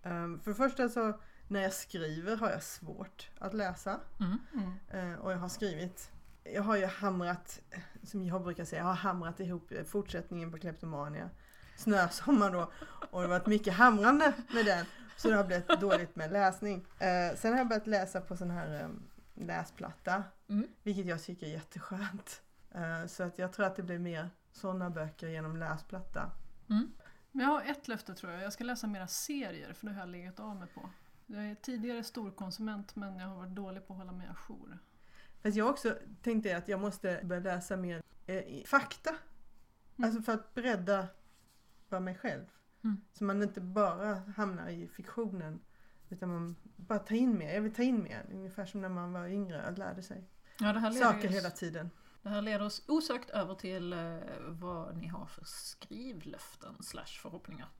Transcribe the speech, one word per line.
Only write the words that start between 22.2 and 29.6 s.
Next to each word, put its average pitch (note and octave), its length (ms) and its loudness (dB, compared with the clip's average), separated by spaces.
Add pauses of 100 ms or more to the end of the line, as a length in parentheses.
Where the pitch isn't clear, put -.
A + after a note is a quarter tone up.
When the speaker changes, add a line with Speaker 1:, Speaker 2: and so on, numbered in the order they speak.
Speaker 1:
Ehm, E3 360 -4
så F3+ 160 -4
att F3 160 -4
jag F3+ 140 -2
tror G#3 120 4
att F#3+ 100 2
det G3 80 -4
blir F3 160 -4
mer E3+ 300 -4 (220)
såna F#3 380 -2
böcker D#3+ 380 -6
genom D#3+ 300 -4
läsplatta. E3 720 -4 (380)
Speaker 2:
Mm. A3 220 4 (400)
Speaker 3:
Men C4 140 2
jag C#4+ 60 8
har D4 100 4
ett C#4+ 260 -4
löfte, G#3+ 280 -6
tror F3+ 160 -8
jag. F3+ 120 -6
Jag G3+ 100 -4
ska - 100 -8
läsa A#3+ 240 -2
mera F#3+ 200 -4
serier, F#3 680 -4